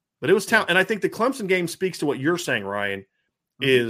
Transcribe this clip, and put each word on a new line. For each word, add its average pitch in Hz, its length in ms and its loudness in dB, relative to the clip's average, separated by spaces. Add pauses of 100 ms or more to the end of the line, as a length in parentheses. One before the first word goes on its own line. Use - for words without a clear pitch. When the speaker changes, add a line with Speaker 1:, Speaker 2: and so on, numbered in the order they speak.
(200)
Speaker 1:
But 127 100 -2
it 185 40 8
was 220 120 0
talent, 220 220 2
Speaker 2:
Yeah. 175 40 0
Speaker 1:
and 180 60 6
I 185 60 4
think 208 180 -2
the 180 60 0
Clemson 226 400 -2
game 180 200 0
speaks 185 300 -4
to 160 80 -2
what 131 120 0
you're 165 200 0
saying, 123 260 -2
Ryan, 98 360 -4
Speaker 2:
Mm-hmm. - 680 -10 (220)